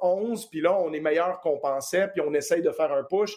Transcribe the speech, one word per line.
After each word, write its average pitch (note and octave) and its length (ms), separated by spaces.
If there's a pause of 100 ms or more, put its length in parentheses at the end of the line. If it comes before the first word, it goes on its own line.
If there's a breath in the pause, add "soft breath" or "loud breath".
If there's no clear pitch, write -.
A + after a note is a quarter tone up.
onze, G3+ 480
puis D#3+ 120
là, F3+ 180
on D#3+ 140
est D3+ 60
meilleur E3 420
qu'on D3 180
pensait, D3 480
puis F3 140
on D3 120
essaye E3 300
de D#3 80
faire D3+ 200
un C#3 120
push. G3+ 340